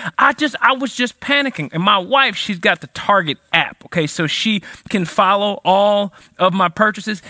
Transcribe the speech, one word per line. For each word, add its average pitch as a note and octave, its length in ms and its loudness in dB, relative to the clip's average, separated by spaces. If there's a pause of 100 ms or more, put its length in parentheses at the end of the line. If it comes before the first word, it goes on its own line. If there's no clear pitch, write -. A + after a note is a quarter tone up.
(180)
I - 140 4
just, C#4+ 280 -2
I A#3+ 120 4
was C4 220 -4
just B3 260 -4
panicking. C4+ 520 -2
And E3 100 -2
my G#3 140 4
wife, G#3+ 400 2
she's G3 220 -6
got F3+ 220 0
the - 80 -16
Target F3+ 500 0 (140)
app, D3 340 -2
okay, D#3 220 -2
so E3 180 -2
she G#3 360 -2 (280)
can F#3+ 140 0
follow G3+ 600 0
all G3+ 480 2 (260)
of F#3 140 2
my F#3 160 2
purchases. G#3+ 600 -2